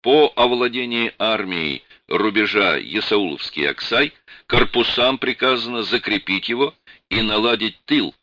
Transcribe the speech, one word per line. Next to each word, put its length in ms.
По 320
овладении 800
армией 640
рубежа 680
Ясауловский 920
Аксай 420
корпусам 680
приказано 680
закрепить 680
его 240
и 140
наладить 640
тыл 360